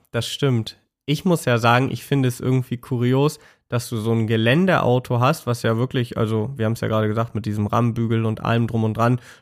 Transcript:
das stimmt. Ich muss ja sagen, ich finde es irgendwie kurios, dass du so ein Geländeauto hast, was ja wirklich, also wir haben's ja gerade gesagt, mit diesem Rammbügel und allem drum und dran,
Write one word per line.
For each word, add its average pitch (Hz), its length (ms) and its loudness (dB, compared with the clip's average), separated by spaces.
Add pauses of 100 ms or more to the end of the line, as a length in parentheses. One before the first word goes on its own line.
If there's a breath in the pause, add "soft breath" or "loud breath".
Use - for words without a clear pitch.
(120)
das 117 160 -4
stimmt. 123 540 -2 (240)
Ich 147 180 -2
muss 175 220 2
ja 120 120 2
sagen, 120 320 4
ich - 140 -8
finde 135 240 0
es 120 140 -4
irgendwie 127 340 0
kurios, 127 640 0 (300 soft breath)
dass 120 180 -2
du 123 80 -6
so 113 160 0
ein 113 160 2
Geländeauto 123 960 2
hast, 139 260 0
was 120 160 -2
ja 117 140 2
wirklich, 123 400 -2
also 110 400 -2
wir 110 80 -2
haben's 113 160 -2
ja 113 80 -2
gerade 110 180 0
gesagt, 113 260 -2
mit 107 120 -4
diesem 104 200 -2
Rammbügel 113 600 0
und 110 180 -4
allem 117 240 0
drum 113 160 -2
und 110 140 -2
dran, 120 240 2 (200 loud breath)